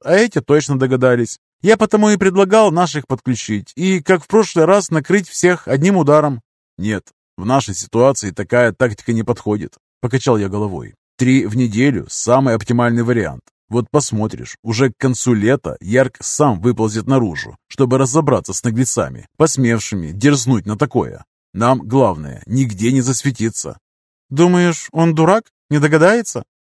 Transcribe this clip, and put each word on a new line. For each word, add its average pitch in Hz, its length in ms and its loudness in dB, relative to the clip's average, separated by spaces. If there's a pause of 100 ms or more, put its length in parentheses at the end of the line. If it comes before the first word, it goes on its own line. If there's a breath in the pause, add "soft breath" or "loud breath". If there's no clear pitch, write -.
а 160 120 0
эти 220 260 0
точно 143 360 0
догадались. 127 600 0 (220)
Я 214 160 4
потому 214 320 2
и 208 80 2
предлагал 196 520 4
наших 151 380 -2
подключить 113 680 -6
и, 185 240 0
как 180 200 0
в - 60 -20
прошлый 185 380 2
раз, 190 260 2
накрыть 170 380 -2
всех - 400 -2
одним 156 260 2
ударом». 147 460 2 (360)
«Нет, 101 360 -6 (240)
в 90 80 -10
нашей 131 280 -2
ситуации 117 580 0
такая 117 420 0
тактика 120 400 -4
не 113 100 0
подходит», 107 520 -4 (260)
покачал 127 360 0
я 101 120 -2
головой. 92 460 -8 (220)
«Три 131 280 2
в 107 100 -6
неделю — 120 540 0
самый 123 460 0
оптимальный 117 480 0
вариант. 101 400 -2 (260)
Вот 113 220 -4
посмотришь, 110 720 -4
уже 113 260 0
к 113 80 -12
концу 127 360 0
лета 107 460 0
Ярк 120 420 0
сам 131 380 0
выползет 110 460 -2
наружу, 117 500 -2 (120)
чтобы 135 320 0
разобраться 135 520 0
с - 120 -8
наглецами, 110 640 -4 (100)
посмевшими 117 760 0
дерзнуть 120 540 0
на 104 100 -4
такое. 92 480 -4 (300)
Нам 120 260 0
главное, 95 640 -2
нигде 117 460 -2
не 135 100 2
засветиться». 117 760 -4 (520)
«Думаешь, 175 600 2
он 165 240 0
дурак? 175 300 2 (240)
Не 147 100 0
догадается?» 160 640 2 (260)